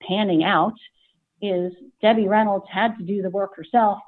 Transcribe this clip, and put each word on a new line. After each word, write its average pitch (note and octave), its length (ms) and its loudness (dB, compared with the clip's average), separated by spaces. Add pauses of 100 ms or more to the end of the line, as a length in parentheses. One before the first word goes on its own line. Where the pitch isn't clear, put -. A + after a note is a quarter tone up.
panning F#3 380 0
out, F#3+ 300 2 (640)
is F3+ 320 -4 (300)
Debbie A3 260 2
Reynolds G3+ 420 0
had A3 280 -2
to F#3+ 40 -10
do F#3+ 200 -4
the F#3 80 -4
work F#3+ 260 -6
herself D#3+ 520 0